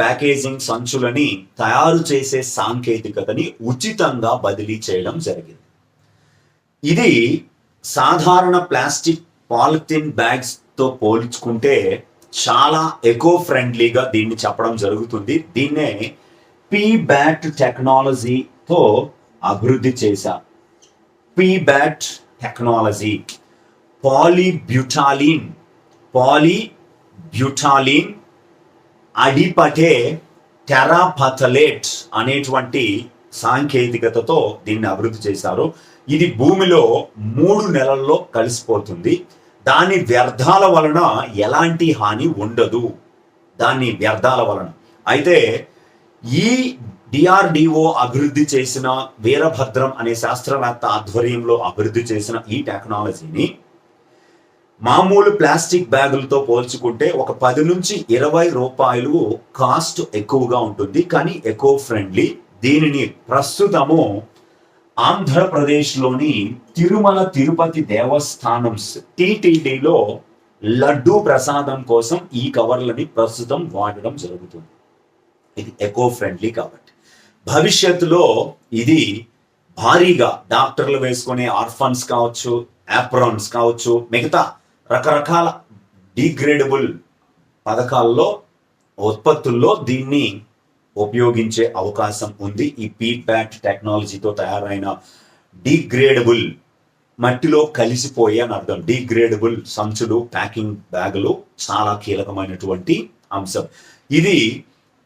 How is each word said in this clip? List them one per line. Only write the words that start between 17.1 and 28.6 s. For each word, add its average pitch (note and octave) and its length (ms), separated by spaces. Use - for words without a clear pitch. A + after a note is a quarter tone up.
టెక్నాలజీతో C3 1200
అభివృద్ధి A#2+ 400
చేశారు. G2+ 420
పీబ్యాట్ D3+ 680
టెక్నాలజీ, A2 720
పాలీబ్యూటాలిన్, C#3+ 1400
పాలీబ్యూటాలిన్ C#3+ 1900